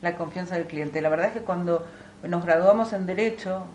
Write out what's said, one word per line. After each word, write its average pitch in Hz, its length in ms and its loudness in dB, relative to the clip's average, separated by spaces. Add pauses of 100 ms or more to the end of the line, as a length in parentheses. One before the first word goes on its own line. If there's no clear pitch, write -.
La 175 160 -2
confianza 180 380 -6
del 170 100 -2
cliente. 151 380 -4
La 156 80 2
verdad 165 160 4
es 220 80 -6
que 226 60 -8
cuando 175 440 0 (420)
nos 170 200 -2
graduamos 202 480 6
en 190 100 -2
Derecho, 190 600 -2 (100)